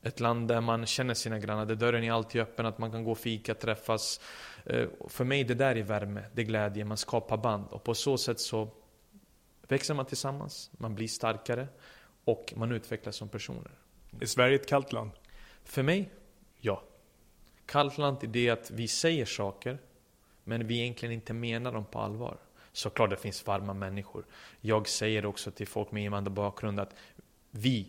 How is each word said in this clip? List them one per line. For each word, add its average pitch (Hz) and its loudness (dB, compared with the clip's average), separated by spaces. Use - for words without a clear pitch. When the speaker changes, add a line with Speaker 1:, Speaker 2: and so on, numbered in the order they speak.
Speaker 1:
Ett - -4
land 117 2
där 117 4
man 117 2
känner 127 0
sina 113 -2
grannar, 107 -2
där 110 0
dörren 117 4
är 117 0
alltid 113 2
öppen, 113 -2
att 110 -2
man 113 -2
kan 113 -4
gå 113 0
och 110 2
fika, 113 -2
träffas. - 0
Eh, 120 2
för - -2
mig, 139 4
det 120 2
där 127 4
är 110 0
värme, 101 -2
det 120 0
är 113 2
glädje, 107 0
man 107 -4
skapar - 0
band. 107 0
Och - -10
på 117 2
så 135 2
sätt 120 0
så 110 -2
växer 135 2
man 139 0
tillsammans, - -6
man 113 -4
blir 110 -2
starkare 117 -2
och - 2
man 113 -2
utvecklas 107 -4
som 107 -8
personer. - -10
Speaker 2:
Är - -2
Sverige 127 8
ett 139 2
kallt 139 4
land? 113 -4
Speaker 1:
För - -2
mig, 190 2
ja. 101 0
Kallt 143 4
land 139 2
i 120 -4
det 120 4
att 113 0
vi 117 -4
säger 160 2
saker, 104 -4
men 117 -2
vi 117 2
egentligen 120 -4
inte 113 -6
menar 117 -2
dem 107 -4
på 113 -8
allvar. 107 -4
Såklart - 2
det 95 0
finns - -6
varma 101 0
människor. 98 -6
Jag 107 4
säger 110 0
också 101 -4
till - -8
folk - -4
med 104 -2
invandrarbakgrund 101 -2
att 98 -4
vi 107 2